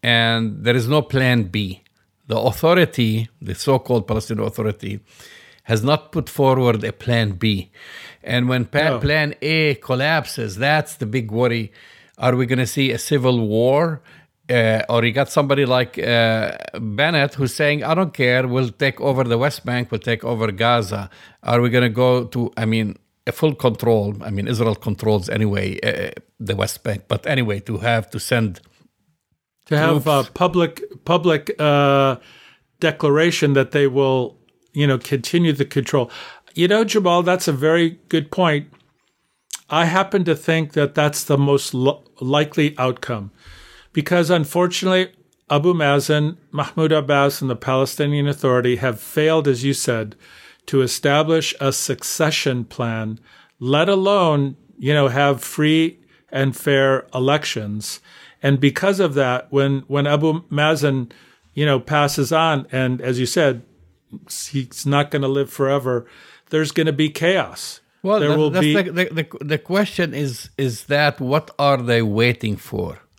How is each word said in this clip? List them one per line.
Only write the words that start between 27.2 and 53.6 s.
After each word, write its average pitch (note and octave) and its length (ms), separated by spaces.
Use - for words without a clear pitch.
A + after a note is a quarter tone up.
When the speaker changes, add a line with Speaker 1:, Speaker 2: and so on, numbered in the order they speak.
Speaker 1:
anyway, A#2 340
to G#2+ 160
have A2+ 320
to A2 100
send A2+ 400
Speaker 2:
To D3+ 100
have D3+ 260
Speaker 1:
troops. C#3+ 260
Speaker 2:
a - 20
public, F3 500
public, D#3+ 380
uh, C#3 560
declaration D3+ 720
that C3+ 160
they C#3+ 160
will, C3 500
you D3 140
know, C3+ 100
continue D#3 560
the C#3 120
control. C#3 440
You E3+ 120
know, G#3+ 160
Jamal, F3+ 380
that's F3+ 260
a D#3+ 60
very D#3+ 460
good D#3 220
point. D3+ 340
I D#3+ 160
happen C#4 380
to D#3+ 120
think D#3+ 380
that C#3+ 220
that's D3 280
the C#3+ 140
most C#3 380
lo-, C3 280
likely D3 600
outcome, A#2+ 500
because E3+ 380
unfortunately, F3+ 800
Abu D3 240
Mazen, D3+ 600
Mahmoud D3+ 400
Abbas, C#3+ 500
and C3+ 100
the A#2 40
Palestinian C#3+ 720
Authority B2+ 500
have B2 220
failed, D#3 480
as B2 160
you C#3 100
said, A2 420
to C3+ 160
establish D3+ 800
a C3+ 120
succession C#3 920
plan, A2+ 540
let C#3+ 280